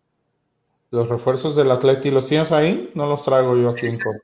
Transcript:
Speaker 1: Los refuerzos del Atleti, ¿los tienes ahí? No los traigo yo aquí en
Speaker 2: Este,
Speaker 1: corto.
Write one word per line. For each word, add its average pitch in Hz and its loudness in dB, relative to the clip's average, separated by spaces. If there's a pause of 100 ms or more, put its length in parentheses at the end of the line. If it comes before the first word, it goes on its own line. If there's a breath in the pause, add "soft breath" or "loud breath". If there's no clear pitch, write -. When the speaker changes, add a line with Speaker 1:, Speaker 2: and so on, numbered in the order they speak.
(920)
Speaker 1:
Los 117 -2
refuerzos 127 -2
del 139 4
Atleti, 135 2
¿los 135 0
tienes 156 0
ahí? 170 0
No 147 -4
los 147 -4
traigo 127 2
yo 120 2
aquí 120 -6
en 117 -4
Speaker 2:
Este, 113 -8
Speaker 1:
corto. 107 -6